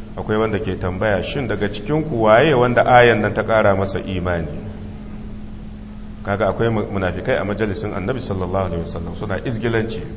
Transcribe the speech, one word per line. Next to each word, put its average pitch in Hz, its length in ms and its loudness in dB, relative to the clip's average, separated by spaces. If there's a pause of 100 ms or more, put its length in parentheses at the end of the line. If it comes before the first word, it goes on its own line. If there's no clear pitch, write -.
(180)
akwai 107 200 -2
wanda 107 220 0
ke 92 180 -4
tambaya, 92 460 0
shin 135 240 -4
daga 98 220 -2
cikin 151 400 -2
ku 117 140 -2
waye 120 300 8
wanda 123 320 4
ayan 120 360 8
nan 101 120 0
ta 107 100 0
ƙara 104 320 4
masa 98 300 -2
imani? 87 420 -2 (1800)
Kaga 101 240 2
akwai 110 200 2
mu-, 107 240 0
munafikai 92 480 0
a 98 40 -2
majalisin 104 480 -2
Annabi 107 280 -4
sallallahu 92 480 -2
alaihi 85 160 -4
wasallam 85 320 -8
suna 98 280 -4
izgilanci. 113 560 -2 (160)